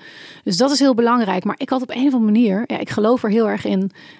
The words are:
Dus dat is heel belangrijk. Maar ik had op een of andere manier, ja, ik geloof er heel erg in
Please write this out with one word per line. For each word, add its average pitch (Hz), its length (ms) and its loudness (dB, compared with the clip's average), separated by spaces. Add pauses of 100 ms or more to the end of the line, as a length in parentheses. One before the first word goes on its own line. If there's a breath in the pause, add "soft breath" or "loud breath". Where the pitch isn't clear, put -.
(440 loud breath)
Dus 190 140 -2
dat 262 140 2
is 294 80 0
heel 269 160 4
belangrijk. 226 480 0
Maar 202 140 -4
ik 269 120 -8
had 262 120 -2
op 247 80 -8
een 254 180 0
of 277 60 2
andere 220 180 2
manier, 214 360 2
ja, - 120 -6
ik - 100 -8
geloof 226 340 0
er 220 60 -2
heel 214 200 2
erg 202 160 -4
in 196 260 -2 (280 loud breath)